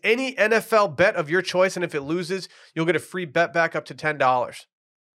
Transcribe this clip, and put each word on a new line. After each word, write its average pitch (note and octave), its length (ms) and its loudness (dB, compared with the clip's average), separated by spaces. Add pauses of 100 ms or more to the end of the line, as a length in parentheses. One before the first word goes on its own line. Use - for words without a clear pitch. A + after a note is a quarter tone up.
any B3 360 0
N G#3+ 140 4
F A3 200 0
L G#3 140 6
bet F3+ 280 2
of D#3+ 140 -4
your F3+ 140 0
choice, F#3 320 2
and F3+ 100 -2
if D3 80 -8
it D3+ 80 -4
loses, E3+ 480 -4 (240)
you'll D#3+ 140 -2
get F3 80 2
a D3+ 40 -2
free F#3 260 -8
bet E3 280 0
back E3 220 0
up D3+ 100 -4
to - 80 -16
ten D3+ 240 -4
dollars. B2+ 480 0 (500)